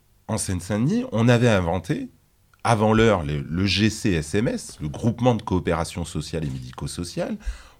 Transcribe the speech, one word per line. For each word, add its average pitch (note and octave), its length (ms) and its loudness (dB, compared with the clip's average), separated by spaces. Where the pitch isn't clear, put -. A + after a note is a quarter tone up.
en A2 100 -2
Seine-Saint-Denis, A2 720 0
on A#2 180 4
avait A#2+ 180 6
inventé, F#2+ 640 0
avant G#2+ 280 4
l'heure, A2 320 4
le, C#2+ 240 -2
le F2 180 0
G G2+ 240 2
C G#2 220 -2
S D#2+ 240 0
M A2 120 2
S, - 340 -8
le D#2 80 -4
groupement A#2 460 0
de G2 80 -6
coopération E2+ 600 -2
sociale D#2+ 380 -6
et D2 60 -2
médico-sociale, D2 880 -8